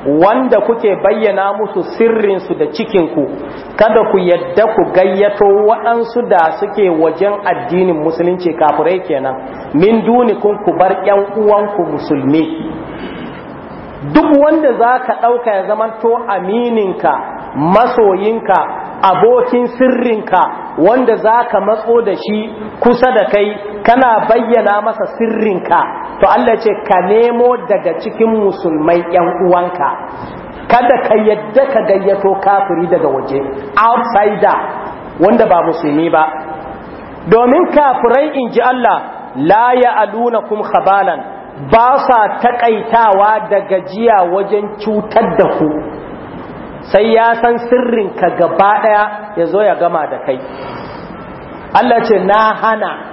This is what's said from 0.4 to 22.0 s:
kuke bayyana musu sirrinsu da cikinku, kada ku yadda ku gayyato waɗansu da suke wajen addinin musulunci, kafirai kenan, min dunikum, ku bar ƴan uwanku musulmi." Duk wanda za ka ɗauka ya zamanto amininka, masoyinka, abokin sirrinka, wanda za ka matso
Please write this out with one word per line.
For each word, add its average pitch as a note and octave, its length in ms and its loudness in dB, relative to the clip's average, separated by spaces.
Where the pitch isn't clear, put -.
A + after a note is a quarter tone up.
kuke A3+ 340 0
bayyana G3+ 580 0
musu G3+ 300 -4
sirrinsu G#3+ 680 0
da D3+ 120 0
cikinku, D#3 640 -2
kada A3 400 2
ku G3+ 60 2
yadda F3+ 460 0
ku A3 300 0
gayyato G3+ 520 2
waɗansu A3+ 640 0
da E3+ 220 4
suke G3+ 380 -2
wajen E3 520 0
addinin F3+ 560 0
musulunci, E3 560 -2
kafirai D#3 480 0
kenan, C3 340 -4
min G#3 300 2
dunikum, G#3+ 640 0
ku E3 140 0
bar F3+ 140 4
ƴan G3+ 320 2
uwanku G#3 500 2
musulmi." D3 880 -2
Duk D4 340 2
wanda D4+ 360 4
za A#3 260 2
ka A#3 220 -4
ɗauka A#3+ 300 0
ya F#3+ 140 -2
zamanto A3+ 640 -2
amininka, G3 920 0
masoyinka, G3 1120 2
abokin A#3 680 2
sirrinka, A#3 760 0
wanda A3+ 400 2
za A3+ 280 2
ka A3 160 0
matso A3 420 0